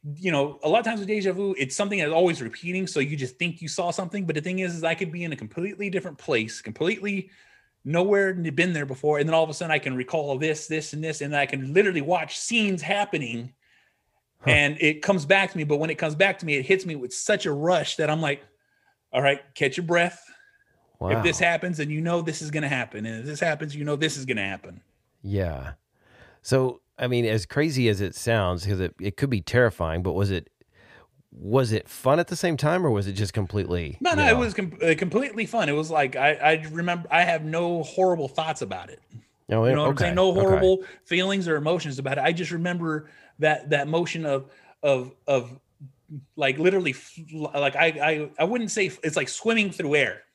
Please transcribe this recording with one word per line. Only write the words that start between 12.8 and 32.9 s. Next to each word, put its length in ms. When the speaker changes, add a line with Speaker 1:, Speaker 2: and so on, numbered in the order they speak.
Speaker 1:
happening 720
Speaker 2:
Huh. 200
Speaker 1:
and 220
it 220
comes 220
back 260
to 60
me. 80
But 120
when 120
it 80
comes 180
back 240
to 60
me, 100
it 100
hits 200
me 100
with 180
such 320
a 80
rush 440
that 120
I'm 120
like, 220
"All 80
right, 200
catch 220
your 80
breath." 380
If 140
this 160
Speaker 2:
Wow. 0
Speaker 1:
happens, 380
then 120
you 120
know 200
this 200
is 100
gonna 180
happen. 360
And 160
if 60
this 140
happens, 340
you 100
know 120
this 200
is 80
gonna 220
happen. 360
Speaker 2:
Yeah. 500
So, 400
I 100
mean, 180
as 200
crazy 440
as 120
it 140
sounds, 500
'cause 160
it, 200
it 160
could 140
be 100
terrifying, 640
but 100
was 180
it, 180
was 420
it 160
fun 300
at 80
the 80
same 220
time, 280
or 60